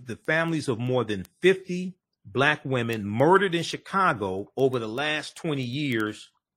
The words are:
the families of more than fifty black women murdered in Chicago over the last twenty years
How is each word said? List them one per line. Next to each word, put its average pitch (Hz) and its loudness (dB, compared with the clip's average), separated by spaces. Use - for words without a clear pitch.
the 120 -8
families 160 -2
of 113 -2
more 123 0
than 101 -4
fifty 185 0
black 139 0
women 117 -2
murdered 165 4
in 165 -2
Chicago 107 -2
over 127 2
the 110 -4
last 143 -4
twenty 147 -4
years 120 -4